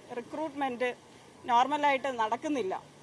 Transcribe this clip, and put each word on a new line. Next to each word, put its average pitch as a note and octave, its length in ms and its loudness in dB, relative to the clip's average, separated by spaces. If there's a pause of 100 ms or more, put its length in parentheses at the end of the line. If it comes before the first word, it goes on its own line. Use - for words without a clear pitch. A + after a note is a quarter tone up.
(180)
റിക്രൂട്ട്മെന്റ് C4 800 -4 (500)
നോർമലായിട്ട് C4+ 720 2
നടക്കുന്നില്ല. A3+ 840 -2